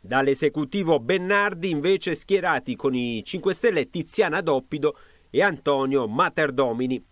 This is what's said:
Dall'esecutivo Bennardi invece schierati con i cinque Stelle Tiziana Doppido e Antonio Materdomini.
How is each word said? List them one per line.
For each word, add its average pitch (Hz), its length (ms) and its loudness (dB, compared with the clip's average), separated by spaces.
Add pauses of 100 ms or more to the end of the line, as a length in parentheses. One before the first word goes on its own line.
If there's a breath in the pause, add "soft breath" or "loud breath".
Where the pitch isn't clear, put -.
Dall'esecutivo 139 960 0
Bennardi 190 720 0
invece 170 440 0
schierati 156 640 -2
con 131 180 0
i 120 300 -2
cinque 185 300 -2
Stelle 190 340 0
Tiziana 170 540 -2
Doppido 147 560 -2 (320 soft breath)
e 147 120 2
Antonio 139 640 0
Materdomini. 127 1040 0